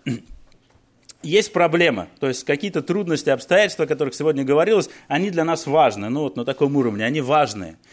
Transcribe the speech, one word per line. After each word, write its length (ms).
<clears throat> 1160
есть 320
проблема, 540
то 80
есть 160
какие-то 380
трудности, 480
обстоятельства, 560
о 20
которых 260
сегодня 300
говорилось, 460
они 220
для 140
нас 220
важны, 440
ну 140
вот 120
на 80
таком 320
уровне, 300
они 160
важные. 540